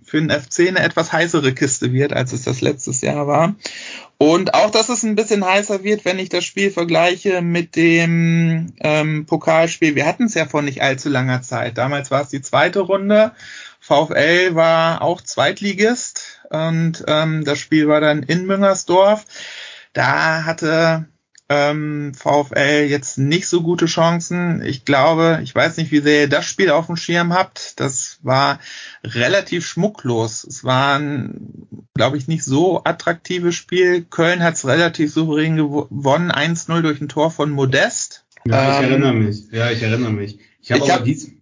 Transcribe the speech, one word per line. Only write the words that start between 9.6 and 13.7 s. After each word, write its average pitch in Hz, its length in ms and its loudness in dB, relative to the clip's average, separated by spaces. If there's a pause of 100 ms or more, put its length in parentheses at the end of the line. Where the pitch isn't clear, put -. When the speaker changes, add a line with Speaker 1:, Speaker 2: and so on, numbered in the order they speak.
Speaker 1:
Wir 143 120 0
hatten's 208 280 0
ja 160 120 0
vor 147 160 -2
nicht 135 180 -6
allzu 135 300 0
langer 127 320 0
Zeit. 120 340 -6
Damals 135 340 -4
war 139 120 0
es 143 60 -10
die 139 120 -8
zweite 175 400 0
Runde. 202 520 2 (480)